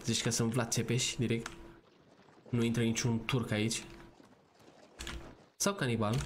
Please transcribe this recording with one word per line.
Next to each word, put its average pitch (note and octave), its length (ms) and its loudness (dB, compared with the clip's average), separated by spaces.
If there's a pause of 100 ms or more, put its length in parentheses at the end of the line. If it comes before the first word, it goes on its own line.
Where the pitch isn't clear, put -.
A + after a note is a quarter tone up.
Zici A2+ 180 0
că - 80 0
sunt A#2 220 2
Vlad A#2 200 0
Țepeș, A#2+ 440 0
direct. A2+ 360 0 (1000)
Nu A#2 140 2
intră A#2 200 2
niciun A2+ 420 2
turc A#2+ 260 0
aici. A2 320 0 (1700)
Sau - 180 0
canibal. A#2 420 2 (100)